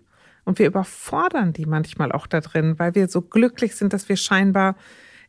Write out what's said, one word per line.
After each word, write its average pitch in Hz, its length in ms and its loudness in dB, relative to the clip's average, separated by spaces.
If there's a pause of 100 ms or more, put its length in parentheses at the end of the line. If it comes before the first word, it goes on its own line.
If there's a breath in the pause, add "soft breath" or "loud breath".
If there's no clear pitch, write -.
(440 soft breath)
Und 196 160 -2
wir 220 80 6
überfordern 202 840 -2
die 160 140 -6
manchmal 156 440 -2
auch 147 160 -4
da 160 140 0
drin, 160 380 -2
weil 175 160 0
wir 190 120 4
so 180 140 -2
glücklich 233 540 0
sind, 202 180 -2
dass 196 160 -4
wir 202 80 0
scheinbar, 190 580 2 (520 loud breath)